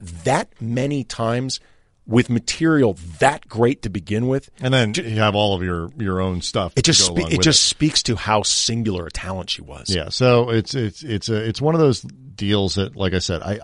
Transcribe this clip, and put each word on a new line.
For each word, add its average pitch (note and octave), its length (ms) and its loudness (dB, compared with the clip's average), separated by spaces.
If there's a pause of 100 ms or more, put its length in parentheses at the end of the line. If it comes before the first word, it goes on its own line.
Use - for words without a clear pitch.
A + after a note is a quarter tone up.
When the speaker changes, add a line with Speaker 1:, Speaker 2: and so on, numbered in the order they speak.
(240)
Speaker 1:
that C3+ 240 0 (120)
many B2+ 420 -2
times A#2+ 580 -4 (460)
with A#2 220 4
material B2 680 2 (220)
that C#3+ 280 2
great A#2+ 340 2
to - 60 -6
begin G2+ 400 -4
with, C3+ 220 -2 (100)
Speaker 2:
And C3 140 0
then A#2 180 2
Speaker 1:
ju- F3+ 100 -4
Speaker 2:
you A2 180 -4
have G#2 140 4
all G#2 220 2
of F2 60 -4
your, F2 340 -4
your F#2+ 240 -2
own F#2 220 -2
stuff F#2+ 340 -4
Speaker 1:
it - 80 0
just - 220 4
Speaker 2:
to - 20 0
go F2 60 -2
Speaker 1:
spe-, E2+ 60 2
Speaker 2:
along D#3+ 120 -2
Speaker 1:
it D#3 60 2
Speaker 2:
with F#2 60 2
Speaker 1:
just D3+ 200 6
Speaker 2:
it. - 40 2
Speaker 1:
speaks - 360 0
to A#2 120 0
how G#2+ 260 2
singular G#2+ 640 -2
a D#2 40 -14
talent F#2 380 -8
she - 140 -8
was. - 260 -14
Speaker 2:
Yeah, E2+ 220 -4
so B2 400 4
it's, A2+ 240 0
it's, A2 280 -4
it's A2+ 280 -4
a, A2 60 0
it's A2 260 -4
one D#3 120 2
of E3 60 4
those C#3 220 4
deals G2+ 720 -2
that, G2 220 -2
like F#2 180 0
I F#2 60 2
said, F2 220 -4
I, G#2 220 -4